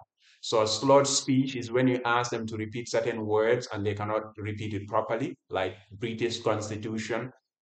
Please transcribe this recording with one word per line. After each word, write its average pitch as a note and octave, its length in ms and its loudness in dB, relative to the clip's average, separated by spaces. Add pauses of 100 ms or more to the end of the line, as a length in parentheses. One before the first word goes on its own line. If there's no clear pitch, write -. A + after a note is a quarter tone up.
(500)
So A2 160 4
slurred C#3 420 6
speech C3 500 2
is A#2 160 -6
when B2+ 160 6
you B2 160 2
ask A#2+ 260 2
them A2+ 160 -4
to A2 80 -8
repeat A2 340 -8
certain A2+ 360 -2
words A2 480 2
and G#2 120 -4
they G#2 80 0
cannot G#2+ 440 -4
repeat G#2 360 -6
it G2+ 140 -6
properly, A2 480 -2 (140)
like F#2 260 -2 (160)
British A2+ 480 -4
Constitution, A2 880 -4 (320)